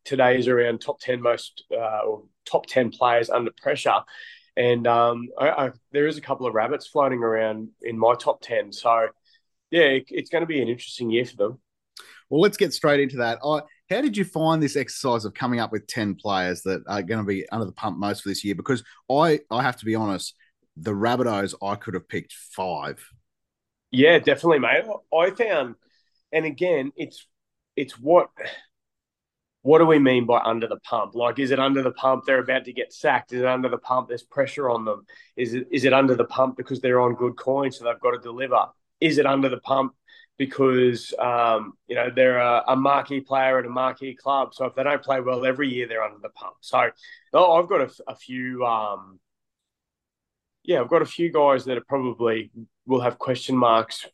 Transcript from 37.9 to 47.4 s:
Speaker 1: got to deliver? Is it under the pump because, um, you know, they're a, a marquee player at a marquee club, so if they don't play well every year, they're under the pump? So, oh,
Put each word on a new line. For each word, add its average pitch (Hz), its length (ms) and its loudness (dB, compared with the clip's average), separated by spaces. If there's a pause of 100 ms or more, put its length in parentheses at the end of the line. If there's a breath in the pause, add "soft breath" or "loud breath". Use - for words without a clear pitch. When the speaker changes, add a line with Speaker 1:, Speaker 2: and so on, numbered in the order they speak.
Speaker 1:
got 123 120 2
to 123 80 -4
deliver? 120 480 -2 (340)
Is 156 160 2
it 143 80 4
under 135 240 2
the 123 100 -6
pump 135 360 -2 (420 soft breath)
because, 127 800 2
um, 117 560 2 (140)
you 120 80 -6
know, 123 200 -2
they're 127 220 6
a, 120 300 4
a 131 80 4
marquee 135 460 0
player 131 360 0
at 123 80 -2
a 120 40 -10
marquee 131 460 -4
club, 139 380 -2
so 135 120 -6
if 120 100 -8
they 131 80 -2
don't 143 180 0
play 135 180 -2
well 127 280 -2
every 131 200 0
year, 123 200 -4
they're 113 160 -4
under 104 180 -8
the 104 80 -14
pump? - 320 -18
So, 120 300 0 (420 loud breath)
oh, 170 260 6